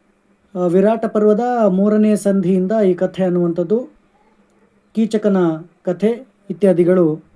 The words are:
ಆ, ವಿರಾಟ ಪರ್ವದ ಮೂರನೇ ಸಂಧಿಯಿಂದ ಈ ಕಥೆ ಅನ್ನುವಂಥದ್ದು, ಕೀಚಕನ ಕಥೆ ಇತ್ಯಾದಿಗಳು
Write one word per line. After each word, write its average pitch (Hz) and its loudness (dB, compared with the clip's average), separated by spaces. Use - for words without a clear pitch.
ಆ, 180 -4
ವಿರಾಟ 202 0
ಪರ್ವದ 214 2
ಮೂರನೇ 208 2
ಸಂಧಿಯಿಂದ 190 0
ಈ 180 2
ಕಥೆ 185 -4
ಅನ್ನುವಂಥದ್ದು, 175 -2
ಕೀಚಕನ 208 0
ಕಥೆ 208 -4
ಇತ್ಯಾದಿಗಳು 175 0